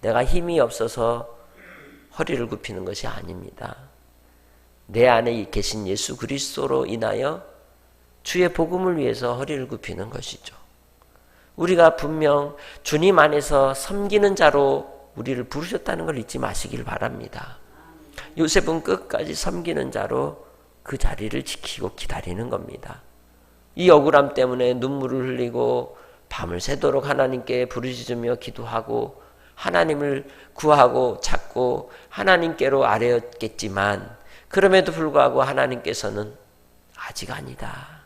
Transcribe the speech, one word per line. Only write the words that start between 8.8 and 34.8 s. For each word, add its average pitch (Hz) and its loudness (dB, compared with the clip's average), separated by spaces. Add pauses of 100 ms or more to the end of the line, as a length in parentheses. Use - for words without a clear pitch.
위해서 120 0
허리를 135 -6
굽히는 95 -10
것이죠. - -14 (1000)
우리가 170 6
분명 147 0 (280)
주님 175 4
안에서 147 4
섬기는 202 0
자로 143 2
우리를 123 -6
부르셨다는 165 -6
걸 156 -4
잊지 - -10
마시길 - -6
바랍니다. - -10 (800)
요셉은 160 0
끝까지 165 -4
섬기는 156 -6
자로 139 -6 (400)
그 135 -8
자리를 107 -2
지키고 - -8
기다리는 87 -6
겁니다. - -10 (760)
이 180 4
억울함 147 8
때문에 127 2
눈물을 131 -4
흘리고 123 -2 (320)
밤을 87 -6
새도록 139 0
하나님께 127 0
부르짖으며 120 -6
기도하고 117 -6 (340)
하나님을 147 0 (240)
구하고 127 4
찾고 - 0 (180)
하나님께로 165 2
아뢰었겠지만 110 -2 (320)
그럼에도 185 6